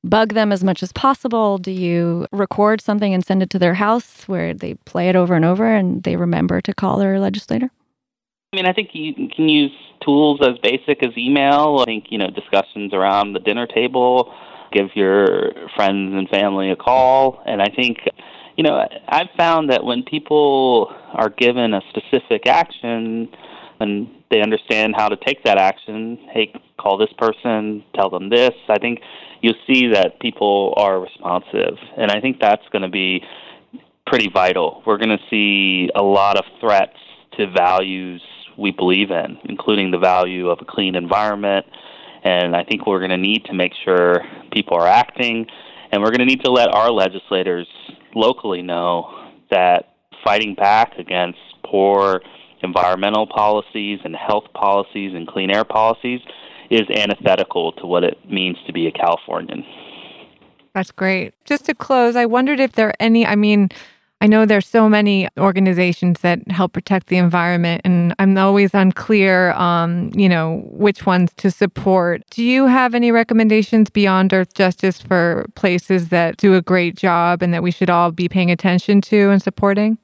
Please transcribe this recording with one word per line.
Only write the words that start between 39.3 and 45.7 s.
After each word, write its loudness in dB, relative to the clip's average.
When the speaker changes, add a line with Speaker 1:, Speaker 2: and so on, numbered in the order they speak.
Speaker 2:
including -2
the -2
value 0
of -2
a -18
clean -6
environment. -2
And 0
I -2
think -6
we're 0
gonna -4
need -2
to -14
make -2
sure 2
people -2
are 2
acting, 0